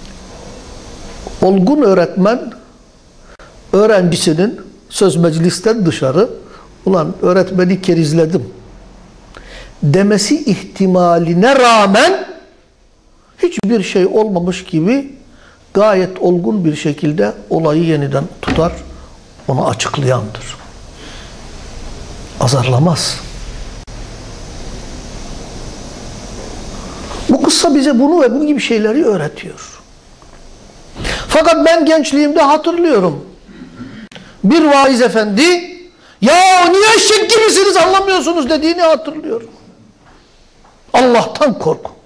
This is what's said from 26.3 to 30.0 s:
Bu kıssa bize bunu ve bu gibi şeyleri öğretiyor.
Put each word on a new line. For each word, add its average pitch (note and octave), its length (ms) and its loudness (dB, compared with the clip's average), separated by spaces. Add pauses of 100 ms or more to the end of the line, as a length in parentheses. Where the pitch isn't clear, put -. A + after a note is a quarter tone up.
Bu C#4 140 2
kıssa D#4 320 2
bize C4+ 240 2
bunu D4+ 220 2
ve B3 180 2
bu D4+ 60 0
gibi D4 160 0
şeyleri A3+ 440 0
öğretiyor. - 760 -6 (1500)